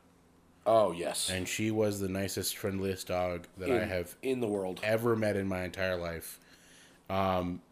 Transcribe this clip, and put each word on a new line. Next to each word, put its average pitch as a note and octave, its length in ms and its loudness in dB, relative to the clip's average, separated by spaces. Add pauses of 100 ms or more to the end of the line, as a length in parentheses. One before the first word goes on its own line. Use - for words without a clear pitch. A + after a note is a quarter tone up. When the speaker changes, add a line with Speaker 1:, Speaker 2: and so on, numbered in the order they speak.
(680)
Speaker 1:
Oh, G#2+ 260 6
yes. E2+ 380 -4
Speaker 2:
And F#2 180 -2
she G#2+ 220 0
was G#2+ 300 2
the G2 80 0
nicest, F#2+ 500 -2
friendliest F#2+ 480 -2
dog F2+ 400 -2 (100)
that F#2 140 -2
I A#2 120 2
Speaker 1:
In, F2+ 60 -2
Speaker 2:
have F2+ 320 -4
Speaker 1:
in B2+ 200 -2
the A#2 80 0
world. F#2+ 340 -2
Speaker 2:
ever A2+ 340 2
met G#2+ 200 2
in G2 120 0
my F#2 160 0
entire F#2 320 -2
life. E2+ 420 -6 (720)
Um, F#2 640 2